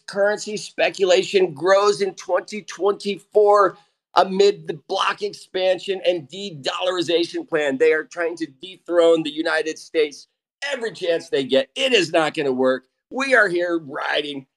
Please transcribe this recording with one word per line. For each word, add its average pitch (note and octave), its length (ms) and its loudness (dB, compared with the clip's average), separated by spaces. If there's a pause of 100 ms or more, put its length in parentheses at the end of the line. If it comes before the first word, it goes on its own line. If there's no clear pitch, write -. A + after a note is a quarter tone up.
currency G#3 520 -2
speculation F3+ 1000 0
grows G3 480 2
in F#3+ 100 -4
twenty G3 480 -4
twenty-four G3+ 1160 2 (360)
amid F#3+ 540 2
the F3 80 -6 (120)
block G3 360 -4
expansion F#3 840 -4
and E3+ 220 0
de-dollarization F3 1200 -4
plan. D3 300 -2
They D#3 140 4
are D#3 100 -2
trying E3+ 340 -6
to D#3+ 100 -6 (140)
dethrone E3+ 640 2
the D3+ 80 -6
United D#3 480 -4
States D3+ 480 -4 (440)
every A3+ 200 -6
chance E3 380 -4
they C#3 160 0
get. B2+ 280 0
It C4 200 -2
is E3+ 180 2
not D#3 240 0
gonna C#3+ 160 -2
work. C3 340 0 (240)
We C4 240 -2
are G#3+ 140 6
here F3 320 -2
riding. C#3+ 640 -6 (120)